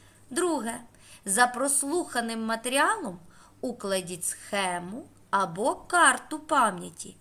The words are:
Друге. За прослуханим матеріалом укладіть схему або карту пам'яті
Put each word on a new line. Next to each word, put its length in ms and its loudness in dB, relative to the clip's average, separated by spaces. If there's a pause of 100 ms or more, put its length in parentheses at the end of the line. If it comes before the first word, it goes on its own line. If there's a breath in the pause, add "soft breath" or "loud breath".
(300 soft breath)
Друге. 500 0 (460 loud breath)
За 220 6
прослуханим 960 -2
матеріалом 760 0 (420 loud breath)
укладіть 640 -4
схему 800 -4 (240)
або 460 0
карту 640 2
пам'яті 800 -2